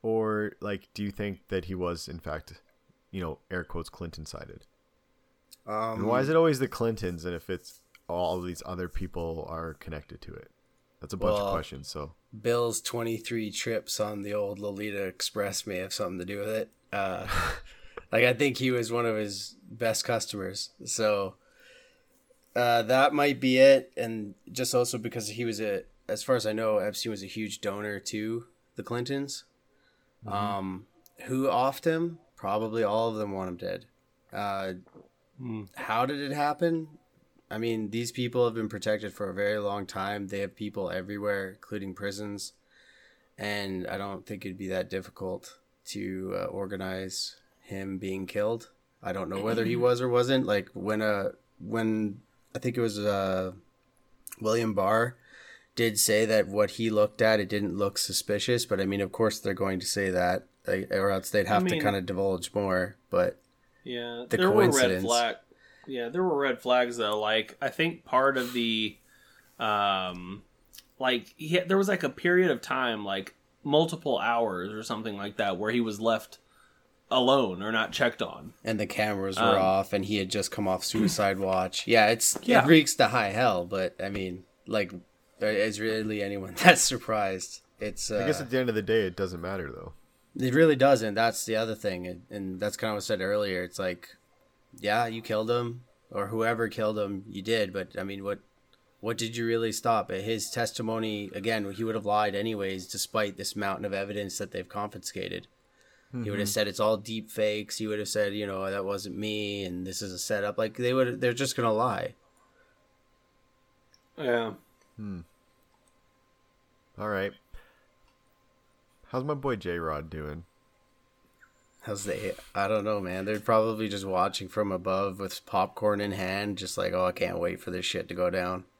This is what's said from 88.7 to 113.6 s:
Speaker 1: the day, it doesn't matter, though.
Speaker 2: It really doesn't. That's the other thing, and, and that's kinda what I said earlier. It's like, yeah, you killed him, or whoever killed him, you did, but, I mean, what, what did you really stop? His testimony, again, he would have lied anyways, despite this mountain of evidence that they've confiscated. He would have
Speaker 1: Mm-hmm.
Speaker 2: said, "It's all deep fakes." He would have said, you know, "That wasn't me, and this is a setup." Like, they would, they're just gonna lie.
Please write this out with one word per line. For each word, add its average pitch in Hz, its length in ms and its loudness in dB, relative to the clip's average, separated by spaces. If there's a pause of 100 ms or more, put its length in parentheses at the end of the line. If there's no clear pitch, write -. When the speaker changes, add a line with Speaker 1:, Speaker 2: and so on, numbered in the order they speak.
Speaker 1:
the 107 80 0
day, 110 200 2
it 90 140 -2
doesn't 90 240 -4
matter, 87 300 -6
though. 85 220 -12 (460)
Speaker 2:
It 127 160 0
really 156 220 8
doesn't. 123 380 6
That's 113 320 2
the 110 100 0
other 110 180 0
thing, 92 320 -4
and, 90 240 -10
and 95 300 -6
that's 104 160 -2
kinda 110 180 -2
what 101 40 -4
I - 20 -4
said 98 220 -2
earlier. 98 400 0
It's 90 160 -10
like, 92 380 -6 (640)
yeah, 107 280 2
you 113 160 -6
killed 110 280 0
him, 120 320 0 (280)
or 101 180 -4
whoever 113 400 0
killed 107 300 0
him, 101 300 -2
you 101 140 -8
did, 107 300 2
but, 92 260 -6
I 95 60 -4
mean, 98 200 -8
what, 101 160 -4 (600)
what 110 160 -2
did 113 200 -4
you 117 100 0
really 113 260 2
stop? 110 380 2
His 104 400 -2
testimony, 110 840 -2
again, 104 380 -2
he 104 120 -4
would 110 100 -2
have 107 100 -2
lied 104 300 2
anyways, 98 520 -2
despite 101 500 -2
this - 200 -6
mountain 98 300 -2
of 98 80 -2
evidence 98 440 -4
that 98 120 -6
they've 92 180 -8
confiscated. 92 760 -8 (680)
He 117 180 -4
would 101 80 -2
have 101 100 0
Speaker 1:
Mm-hmm. 104 40 -2
Speaker 2:
said, 104 160 2
"It's 101 120 -6
all 110 160 4
deep 110 340 -6
fakes." 107 480 0
He 110 80 -2
would 107 120 -2
have 101 100 -4
said, 101 240 0
you 104 140 -4
know, 95 240 -4
"That 98 160 -2
wasn't 98 320 -4
me, 104 460 -2
and 92 220 -6
this 92 140 -6
is 98 120 -6
a 90 60 -10
setup." 104 380 -2
Like, 110 220 -2
they 123 160 2
would, 127 260 2
they're 120 140 2
just 131 220 -2
gonna 117 180 2
lie. 110 400 0 (2000)